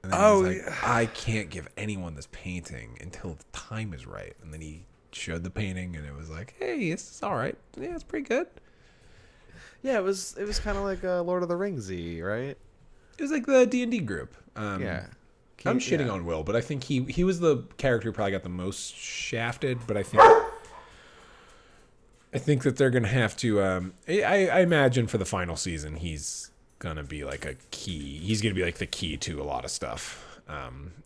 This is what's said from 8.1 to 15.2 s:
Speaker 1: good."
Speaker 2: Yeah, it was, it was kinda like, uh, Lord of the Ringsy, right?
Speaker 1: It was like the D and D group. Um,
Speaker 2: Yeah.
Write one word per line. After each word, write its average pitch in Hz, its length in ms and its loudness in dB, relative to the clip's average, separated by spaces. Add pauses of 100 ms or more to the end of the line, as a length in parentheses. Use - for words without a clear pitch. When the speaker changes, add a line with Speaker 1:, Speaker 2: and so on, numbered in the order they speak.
Speaker 1:
good." 269 200 0 (1400)
Speaker 2:
Yeah, 262 160 2
it 190 60 2
was, 190 340 -2
it 196 60 -4
was 208 160 -2
kinda 196 200 -2
like, 190 220 -4
uh, 180 200 0
Lord 180 200 0
of 175 60 -2
the 175 80 0
Ringsy, 95 680 -4
right? 117 340 -4 (600)
Speaker 1:
It - 40 -8
was 277 100 -2
like 269 140 -2
the 262 200 8
D 247 160 2
and 240 80 -2
D 240 80 0
group. 98 380 -6 (180)
Um, 101 260 -4
Speaker 2:
Yeah. 76 260 -4 (600)